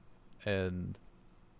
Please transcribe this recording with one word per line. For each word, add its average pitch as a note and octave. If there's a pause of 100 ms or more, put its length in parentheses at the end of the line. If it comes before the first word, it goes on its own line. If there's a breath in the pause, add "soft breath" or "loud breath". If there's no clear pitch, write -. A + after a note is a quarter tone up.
(440)
And F#2 (600)